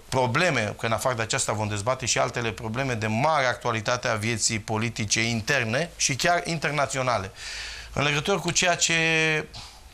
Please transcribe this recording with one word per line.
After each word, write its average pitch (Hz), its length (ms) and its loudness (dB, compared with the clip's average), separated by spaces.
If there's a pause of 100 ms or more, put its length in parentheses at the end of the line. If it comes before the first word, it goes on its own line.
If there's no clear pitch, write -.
probleme, 127 720 2
că - 80 -6
în 113 60 2
afară 123 220 0
de 113 80 -2
aceasta 123 300 -2
vom 104 160 0
dezbate 113 380 -2
și 123 120 2
altele 123 320 0
probleme 123 440 -4
de 110 120 -2
mare 135 400 2
actualitate 120 600 0
a 117 60 2
vieții 110 440 0
politice 113 640 -2
interne 117 760 0
și - 180 2
chiar 175 320 2
internaționale, 135 840 0 (600)
în 135 100 0
legătură 147 360 2
cu 170 120 -2
ceea 175 240 2
ce 160 760 2 (460)